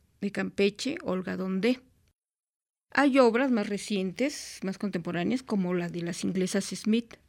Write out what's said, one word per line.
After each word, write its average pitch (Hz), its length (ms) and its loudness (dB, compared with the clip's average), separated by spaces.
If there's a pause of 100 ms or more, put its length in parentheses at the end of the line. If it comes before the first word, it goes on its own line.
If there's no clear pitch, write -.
(200)
de 202 100 -4
Campeche, 202 720 0
Olga 185 360 -4
Dondé. 190 420 0 (1120)
Hay 277 260 4
obras 247 320 6
más 208 200 0
recientes, 202 920 -4
más 190 140 -4
contemporáneas, 185 680 -2
como 185 300 0
la 175 160 0
de 170 140 -6
las 170 200 -6
inglesas 190 440 0
Smith. 220 480 0 (140)